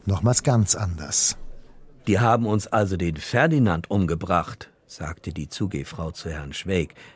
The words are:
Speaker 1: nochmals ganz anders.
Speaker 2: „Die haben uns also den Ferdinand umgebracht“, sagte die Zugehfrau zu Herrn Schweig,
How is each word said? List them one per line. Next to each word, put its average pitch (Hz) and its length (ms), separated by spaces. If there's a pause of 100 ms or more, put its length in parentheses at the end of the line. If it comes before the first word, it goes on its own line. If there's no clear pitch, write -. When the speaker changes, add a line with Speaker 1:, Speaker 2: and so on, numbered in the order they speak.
Speaker 1:
nochmals 104 380
ganz 117 320
anders. 85 600 (680)
Speaker 2:
„Die 98 140
haben 117 260
uns 104 220
also 98 300
den 85 200
Ferdinand 123 720
umgebracht“, 85 800 (160)
sagte - 480
die 78 160
Zugehfrau 82 640
zu - 180
Herrn 73 240
Schweig, 90 400 (220)